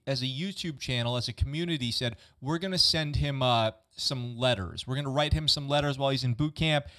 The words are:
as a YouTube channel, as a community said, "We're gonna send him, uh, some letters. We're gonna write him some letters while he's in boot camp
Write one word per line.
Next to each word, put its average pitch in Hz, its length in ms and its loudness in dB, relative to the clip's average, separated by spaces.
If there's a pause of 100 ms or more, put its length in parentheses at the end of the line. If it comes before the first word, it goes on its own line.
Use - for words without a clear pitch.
as 131 160 -2
a 127 40 -2
YouTube 160 520 -6
channel, 120 380 0
as 120 100 -2
a 120 60 -6
community 147 580 -2
said, 117 260 -2 (240)
"We're 147 180 -2
gonna 185 200 -2
send 151 380 2
him, 139 260 0
uh, 117 300 4 (240)
some 123 420 -4
letters. 117 480 0
We're 127 80 -4
gonna 143 160 -2
write 147 220 2
him 156 160 2
some 139 200 0
letters 143 300 2
while 139 120 2
he's 131 120 0
in 123 120 2
boot 151 200 0
camp 156 320 2 (120)